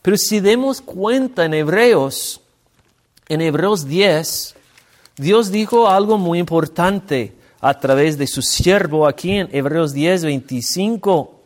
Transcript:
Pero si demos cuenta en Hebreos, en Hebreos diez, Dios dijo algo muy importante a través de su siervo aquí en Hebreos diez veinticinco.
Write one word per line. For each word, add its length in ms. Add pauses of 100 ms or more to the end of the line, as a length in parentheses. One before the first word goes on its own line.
Pero 160
si 220
demos 420
cuenta 640
en 100
Hebreos, 840 (880)
en 120
Hebreos 440
diez, 680 (640)
Dios 360
dijo 360
algo 300
muy 220
importante 960 (240)
a 180
través 400
de 80
su 160
siervo 640
aquí 240
en 220
Hebreos 400
diez 320
veinticinco. 1200